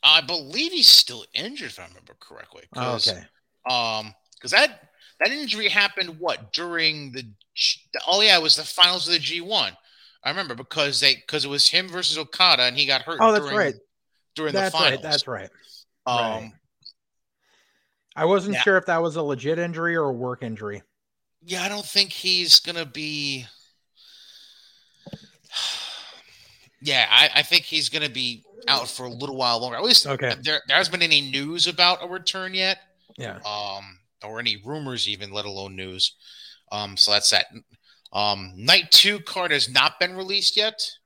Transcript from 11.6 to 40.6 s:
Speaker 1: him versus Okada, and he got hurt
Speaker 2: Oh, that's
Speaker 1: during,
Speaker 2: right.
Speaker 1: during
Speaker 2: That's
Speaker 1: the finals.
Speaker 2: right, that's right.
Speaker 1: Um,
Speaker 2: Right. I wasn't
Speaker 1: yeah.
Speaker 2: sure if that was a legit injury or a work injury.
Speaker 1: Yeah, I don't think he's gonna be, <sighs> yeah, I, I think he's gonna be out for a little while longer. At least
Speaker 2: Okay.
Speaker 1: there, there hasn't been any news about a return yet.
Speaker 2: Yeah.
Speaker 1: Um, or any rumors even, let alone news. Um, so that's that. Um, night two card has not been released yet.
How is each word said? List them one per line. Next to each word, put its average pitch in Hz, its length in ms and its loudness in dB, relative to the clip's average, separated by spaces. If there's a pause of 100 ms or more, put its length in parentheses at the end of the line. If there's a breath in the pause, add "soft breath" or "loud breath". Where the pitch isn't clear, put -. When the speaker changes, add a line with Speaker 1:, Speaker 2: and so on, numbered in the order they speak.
Speaker 1:
him 185 200 2
versus 170 280 -4
Okada, 160 460 4
and 123 160 2
he 147 80 2
got 135 160 2
hurt 214 180 -6
Speaker 2:
Oh, 226 120 8
that's 208 120 2
Speaker 1:
during, 143 140 -2
Speaker 2:
right. 151 160 2 (600)
Speaker 1:
during 156 200 -4
Speaker 2:
That's 190 180 0
Speaker 1:
the 160 60 0
finals. 151 140 6
Speaker 2:
right, 135 100 -4
that's 147 260 -2
right. 98 220 -8 (560)
Speaker 1:
Um, 123 100 0
Speaker 2:
Right. 110 360 -4 (1600)
I 156 100 -2
wasn't 190 300 2
Speaker 1:
yeah. - 80 0
Speaker 2:
sure 196 160 4
if 180 80 -2
that 170 160 0
was 160 140 -2
a 165 60 -4
legit 143 360 -2
injury 170 380 -2
or 160 120 0
a 131 40 -2
work 123 300 -6
injury. 107 400 -10 (680)
Speaker 1:
Yeah, 180 140 -6
I 190 60 -4
don't 208 160 -8
think 196 280 -4
he's 180 480 2
gonna 170 260 -6
be, 143 600 -6 (1600 loud breath)
<sighs> - 100 -16 (1600 loud breath)
yeah, 131 300 2
I, 131 260 8
I 151 60 4
think 170 220 0
he's 156 240 -4
gonna 151 200 -4
be 123 360 -8 (240)
out 127 200 0
for 127 180 -10
a 123 40 -10
little 131 260 -8
while 120 240 0
longer. 120 160 -6
At 156 80 -6
least 240 220 6
Speaker 2:
Okay. 131 360 -2
Speaker 1:
there, 151 240 -2
there 139 100 4
hasn't 175 160 2
been 175 100 0
any 160 180 4 (100)
news 147 360 -2
about 180 360 2
a 180 60 -10
return 185 460 -8
yet. 190 240 -2 (380)
Speaker 2:
Yeah. 117 300 -12
Speaker 1:
Um, 98 520 -10 (260)
or 110 160 -12
any 113 240 -2
rumors 131 440 -6
even, 101 220 -10
let 101 140 -6
alone 98 320 -10
news. 95 380 -4 (580 loud breath)
Um, 101 240 -8
so 104 160 2
that's 104 180 2
that. 101 160 2 (640 soft breath)
Um, 98 440 -4
night 156 340 2
two 202 300 6
card 175 320 -4
has 143 160 2
not 131 320 2
been 180 160 -2
released 190 400 -2
yet. 220 340 -2 (160)